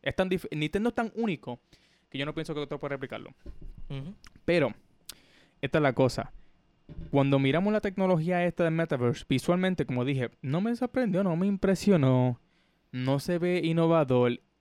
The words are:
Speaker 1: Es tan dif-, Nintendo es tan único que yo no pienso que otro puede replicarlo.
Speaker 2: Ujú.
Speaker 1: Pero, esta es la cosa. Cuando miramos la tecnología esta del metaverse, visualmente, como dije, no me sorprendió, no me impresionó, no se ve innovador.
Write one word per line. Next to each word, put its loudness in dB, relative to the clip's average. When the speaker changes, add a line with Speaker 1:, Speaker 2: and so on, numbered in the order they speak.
Speaker 1:
Es -4
tan 0
dif-, -4
Nintendo -2
es -6
tan -2
único -4
que -8
yo -4
no -6
pienso -8
que -6
otro -8
puede -8
replicarlo. -12
Speaker 2:
Ujú. -10
Speaker 1:
Pero, 2
esta -2
es 4
la 2
cosa. 0
Cuando 4
miramos 2
la 0
tecnología 0
esta 0
del 2
metaverse, 0
visualmente, 0
como -2
dije, -2
no -2
me -2
sorprendió, -2
no 0
me 0
impresionó, 4
no 0
se -2
ve 0
innovador. 4